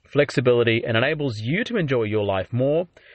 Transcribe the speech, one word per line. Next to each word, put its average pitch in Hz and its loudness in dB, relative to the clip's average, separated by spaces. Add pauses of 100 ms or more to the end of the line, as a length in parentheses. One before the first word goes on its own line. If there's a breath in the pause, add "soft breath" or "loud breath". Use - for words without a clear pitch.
(100)
flexibility, 123 2
and 113 0
enables 135 -2
you 139 -2
to 233 -6
enjoy 135 0
your 104 0
life 98 -2
more, 147 0 (260 loud breath)